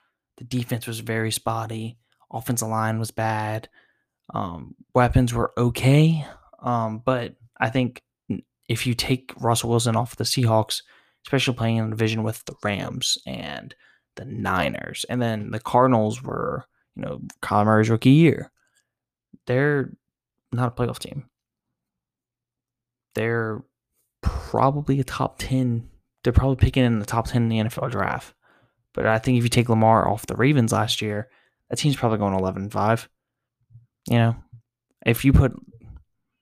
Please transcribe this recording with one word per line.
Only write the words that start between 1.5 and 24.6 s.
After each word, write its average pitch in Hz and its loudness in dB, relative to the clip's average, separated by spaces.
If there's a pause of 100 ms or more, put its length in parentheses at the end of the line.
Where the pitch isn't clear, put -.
offensive 113 -4
line 110 0
was 113 -4
bad, 110 -4 (640)
um, 87 -8 (200)
weapons 123 4
were 117 -2
okay, 135 4 (360)
um, 113 -4
but 127 -4 (240)
I 117 0
think 123 -2 (280)
n-, - -6 (260)
if 117 -4
you 123 0
take - -4
Russell 117 0
Wilson 117 2
off 120 -4
the 117 -4
Seahawks, 110 0 (440)
especially 131 0
playing 113 -2
in 110 0
a 110 -4
division 110 -2
with 110 -6
the - -14
Rams 101 -4
and - -12 (420)
the - -14
Niners, 90 -4
and 123 -2
then 110 -4
the 110 -6
Cardinals 123 2
were, - -6 (280)
you - -12
know, - -10 (220)
Kyler 104 2
Murray's 110 4
rookie 113 4
year. 151 6 (960)
They're 139 0 (600)
not 120 0
a - -6
playoff 117 -4
team. - -12 (1900)
They're 110 -2 (600)
probably 139 0